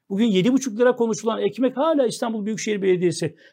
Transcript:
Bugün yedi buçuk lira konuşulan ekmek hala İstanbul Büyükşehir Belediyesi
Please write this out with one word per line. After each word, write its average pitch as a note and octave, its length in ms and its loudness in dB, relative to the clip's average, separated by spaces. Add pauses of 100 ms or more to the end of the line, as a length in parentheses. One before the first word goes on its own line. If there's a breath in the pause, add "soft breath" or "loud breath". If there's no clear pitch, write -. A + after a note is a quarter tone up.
Bugün G3 160 0
yedi G3+ 280 4
buçuk B3+ 260 -2
lira B3 160 4
konuşulan A3+ 460 -2
ekmek A#3+ 360 -2
hala D4 300 2
İstanbul A3 380 -6
Büyükşehir G#3 360 -4
Belediyesi F3 540 0 (180 soft breath)